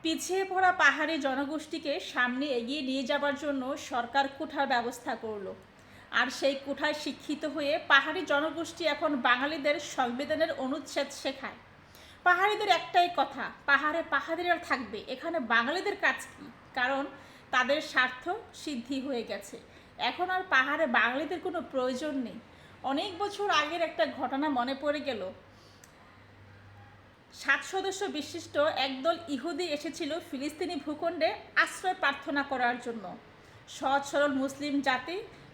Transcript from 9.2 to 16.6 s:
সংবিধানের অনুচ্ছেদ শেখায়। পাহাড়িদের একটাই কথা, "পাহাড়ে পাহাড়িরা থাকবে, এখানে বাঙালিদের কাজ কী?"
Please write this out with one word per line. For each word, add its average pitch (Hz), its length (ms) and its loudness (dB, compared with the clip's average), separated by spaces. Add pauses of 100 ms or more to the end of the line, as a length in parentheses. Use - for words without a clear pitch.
সংবিধানের 285 720 0
অনুচ্ছেদ 269 580 -2
শেখায়। 269 420 -6 (720)
পাহাড়িদের 403 460 4
একটাই 349 480 4
কথা, 254 340 -2 (160)
"পাহাড়ে 302 440 4
পাহাড়িরা 330 460 2
থাকবে, 233 520 -4
এখানে 320 320 -4
বাঙালিদের 247 560 2
কাজ - 300 0 (140)
কী?" 196 60 -14 (280)